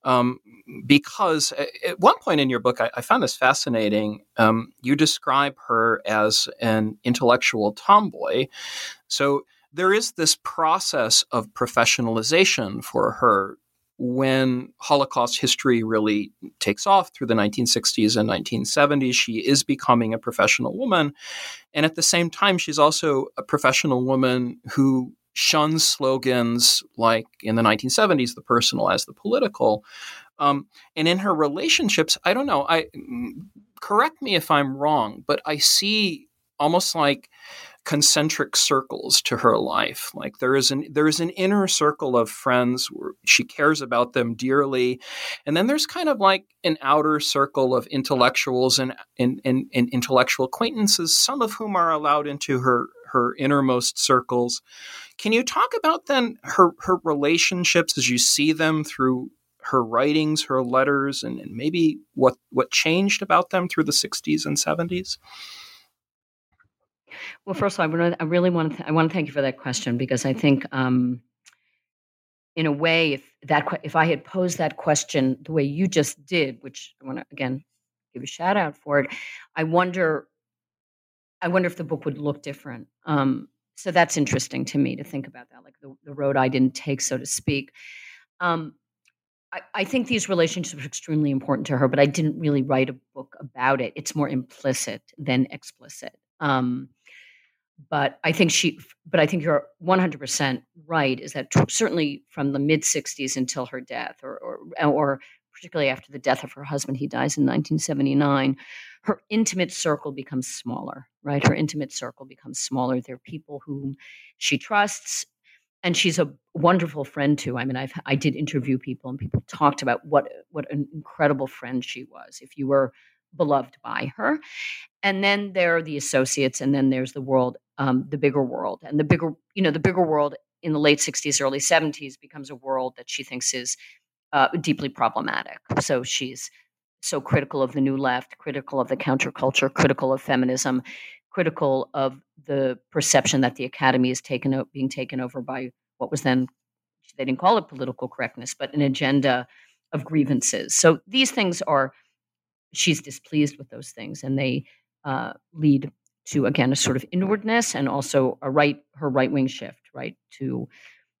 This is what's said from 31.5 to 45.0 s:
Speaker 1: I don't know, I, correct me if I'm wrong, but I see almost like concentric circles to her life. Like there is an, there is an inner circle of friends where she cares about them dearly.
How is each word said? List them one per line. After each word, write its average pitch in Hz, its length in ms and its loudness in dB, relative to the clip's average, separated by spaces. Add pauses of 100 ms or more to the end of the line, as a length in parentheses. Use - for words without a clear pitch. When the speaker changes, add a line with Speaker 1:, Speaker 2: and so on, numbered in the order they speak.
Speaker 1:
I 180 120 2
don't 269 120 -2
know, 151 220 0
I, 165 180 2 (920)
correct 262 420 0
me 208 140 0
if 156 120 -2
I'm 143 280 2
wrong, 135 500 0
but - 180 0
I 151 120 -2
see 196 720 0 (320)
almost 165 340 2
like 143 340 0 (560)
concentric 151 720 2
circles - 680 0
to - 160 -2
her 113 180 4
life. - 560 -2
Like - 260 -10
there 131 160 0
is 135 160 4
an, 139 200 -4
there 151 180 2
is 151 120 0
an 165 100 -2
inner 190 360 0
circle 147 520 0
of 113 100 2
friends 123 600 0
where - 240 -10 (120)
she - 200 4
cares 147 360 0
about 120 320 0
them 117 220 0
dearly. 127 680 0 (460)